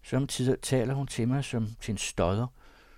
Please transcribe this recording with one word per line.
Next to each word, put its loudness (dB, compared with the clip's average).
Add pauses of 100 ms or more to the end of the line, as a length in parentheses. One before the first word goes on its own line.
Sommetider 0
taler 0
hun -2
til 0
mig 2
som -2 (120)
til -4
en -2
stodder, 0 (520)